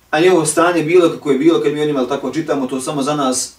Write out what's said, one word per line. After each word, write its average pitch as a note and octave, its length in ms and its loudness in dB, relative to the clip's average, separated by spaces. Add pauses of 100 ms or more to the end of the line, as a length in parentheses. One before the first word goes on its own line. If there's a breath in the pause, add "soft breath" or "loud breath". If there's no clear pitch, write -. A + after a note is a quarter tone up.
(100)
a D#3 100 0
njihovo E3+ 260 4
stanje E3+ 360 0
bilo E3 260 4
kako - 220 -4
je B2+ 80 2
bilo, D#3+ 220 4
kad D3 120 0
mi D3+ 100 -4
o D3 40 0
njima C3+ 200 -2
tako C3+ 240 -4
čitamo, C#3+ 360 -4
to C3 140 -6
samo D3 220 -4
za D3 120 -2
nas C3 440 -4